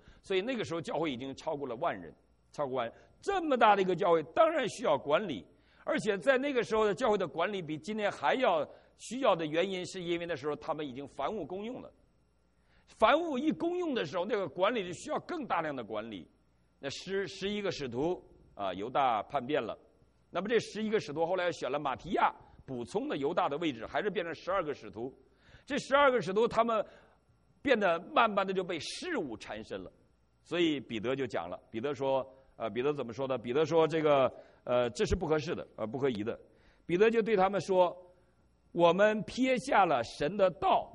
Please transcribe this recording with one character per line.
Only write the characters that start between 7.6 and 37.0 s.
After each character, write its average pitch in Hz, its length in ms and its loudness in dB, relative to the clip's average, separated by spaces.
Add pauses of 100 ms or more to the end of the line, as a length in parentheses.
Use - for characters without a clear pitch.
比 151 160 -6
今 208 180 -6
天 208 160 0
还 147 220 2
要 196 340 2 (300)
需 240 220 -10
要 233 160 4
的 165 100 -2
原 165 240 0
因， 185 160 -6
是 190 160 -10
因 170 180 -2
为 175 60 -6
那 170 100 -4
时 135 120 -8
候 147 80 -2
他 151 180 -6
们 151 120 -6
已 139 60 -8
经 131 160 -12
凡 139 240 -6
物 202 140 -6
公 185 180 -8
用 233 160 -10
了。 85 120 -16 (960)
凡 262 340 4
物 320 160 -2
一 294 140 0
公 339 260 -2
用 339 160 -2
的 214 100 0
时 170 140 -6
候， 175 80 0
那 226 100 -2
个 196 120 -2
管 185 260 0
理 202 140 -2
就 180 60 -8
需 269 180 -12
要 262 80 -2
更 320 260 -8
大 - 160 -2
量 151 140 -6
的 127 80 -8
管 107 260 -6
理。 92 180 -12 (520)
那 139 100 -8
十， 190 380 -6
十 175 200 -8
一 208 140 -4
个 196 80 -2
使 143 180 -6
徒 139 320 -2 (360)
啊， 98 180 -4
犹 98 160 -6
大 131 340 2
叛 131 220 -6
变 143 160 0
了。 95 160 -8 (540)
那 175 100 -4
么 190 60 -6
这 226 120 2
十 202 240 -4
一 214 60 -4
个 214 100 2
使 156 120 -6
徒 156 140 -2
后 180 100 0
来 175 160 0
选 135 200 -6
了 147 80 0
马 139 160 -2
提 156 160 -12
亚， 226 220 2 (320)
补 120 200 -8
充 247 220 -4
了 226 100 -4
犹 143 160 -2
大 175 160 0
的 143 80 -2
位 160 160 -2
置， 113 120 -10
还 139 160 -4
是 208 80 -4
变 185 140 -2
成 165 100 -8
十 - 180 -8
二 196 120 0
个 147 100 -6
使 110 160 -12
徒。 120 240 -10 (520)
这 285 140 -4
十 - 160 0
二 285 160 6
个 240 100 2
使 165 100 -4
徒， 214 160 2
他 226 160 2
们 226 220 0 (760)
变 247 180 4
得 175 200 2 (140)
慢 240 160 4
慢 196 160 0
的 190 80 -2
就 185 100 -2
被 180 160 -4
事 320 380 -6
物 139 180 -4
缠 107 280 -10
身 101 200 -8
了。 - 80 -14 (520)
所 165 160 -2
以 160 200 2
彼 113 200 -6
得 120 160 0
就 135 120 -2
讲 87 220 -4
了， 90 100 -8 (100)
彼 110 100 -8
得 139 140 -2
说， 135 320 0 (320)
呃， 113 120 -4
彼 110 120 -2
得 143 120 2
怎 139 120 -6
么 117 80 -8
说 135 140 -4
呢？ 131 100 -2
彼 120 160 -4
得 156 120 2
说 160 220 4
这 160 140 0
个， 143 300 4 (340)
呃， 123 260 2
这 208 140 -2
是 160 100 0
不 185 100 -2
合 156 120 2
适 151 180 -4
的， 76 200 -8
呃， 110 120 -6
不 117 100 -6
合 135 120 0
宜 107 140 -2
的。 107 160 -6 (460)
彼 165 120 0
得 214 120 6